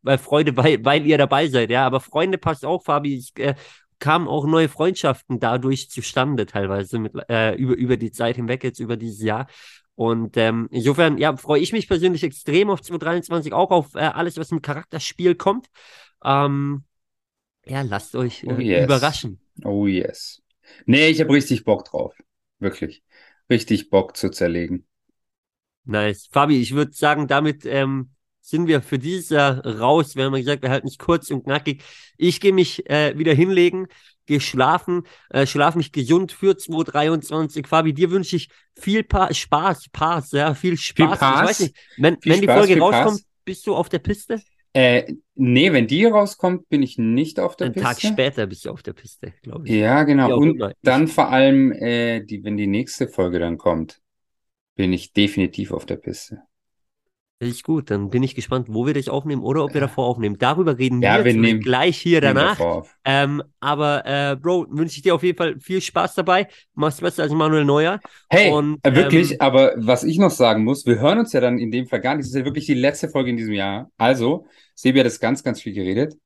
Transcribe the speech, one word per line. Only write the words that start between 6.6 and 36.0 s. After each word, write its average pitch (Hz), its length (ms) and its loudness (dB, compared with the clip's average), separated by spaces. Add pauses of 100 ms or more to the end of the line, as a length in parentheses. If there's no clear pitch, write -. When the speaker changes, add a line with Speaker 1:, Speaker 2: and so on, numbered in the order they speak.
Speaker 1:
mit, 107 140 -8 (160)
äh, 110 260 0
über, 127 200 0
über 123 200 -2
die 113 160 -8
Zeit 117 240 -4
hinweg, 123 300 -6
jetzt 127 160 -8
über 117 160 -6
dieses 110 260 -12
Jahr. 110 240 -4 (480)
Und, 113 400 -4
ähm, 113 340 0
insofern, 143 480 0
ja, 147 200 0
freue 151 240 0
ich 175 100 -4
mich 220 160 -4
persönlich 175 380 0
extrem 175 440 -2
auf 190 120 -4
zweitausenddreiundzwanzig, 165 720 -6
auch 185 180 0
auf, 170 240 0
äh, - 40 -8
alles, 160 380 -4
was 160 140 -10
im 165 100 -4
Charakterspiel 165 760 -4
kommt. 202 320 -2 (580)
Ähm, 143 580 0 (840)
ja, 135 180 -8
lasst 101 340 -8
euch, 123 280 -6
Speaker 2:
Oh, 127 60 -6
Speaker 1:
äh, 123 120 -4
Speaker 2:
yes. 92 200 2
Speaker 1:
überraschen. 131 560 0 (240)
Speaker 2:
Oh, 101 240 -2
yes. - 560 -6 (420)
Nee, 143 220 4
ich 160 140 2
hab - 80 2
richtig 139 340 2
Bock 104 220 0
drauf. - 280 -8 (460)
Wirklich. - 420 -8 (480)
Richtig 110 400 0
Bock 95 280 0
zu 95 120 -4
zerlegen. 87 560 -4 (1000)
Speaker 1:
Nice. 104 440 -4
Fabi, 143 300 2
ich 117 160 -4
würd 147 200 -2
sagen, 151 340 0
damit, 147 360 0
ähm, 135 440 -4 (320)
sind 165 260 -2
wir 151 160 2
für 143 160 -4
dieses 170 300 -8
Jahr 139 360 2
raus. 131 500 0
Wir 135 100 -2
haben 135 80 -2
ja 135 60 -2
gesagt, 139 220 -4
wir 131 80 -4
halten 135 160 -2
nicht - 140 -10
kurz - 320 -2
und 135 140 -6
knackig. 143 380 -4 (320)
Ich 175 240 0
geh 196 120 4
mich, - 360 0
äh, 147 300 0
wieder 156 160 2
hinlegen, 180 540 2 (400)
geh 147 120 0
schlafen, 165 640 0 (300)
äh, 135 160 0
schlaf 147 260 0
mich 165 180 -4
gesund 160 400 0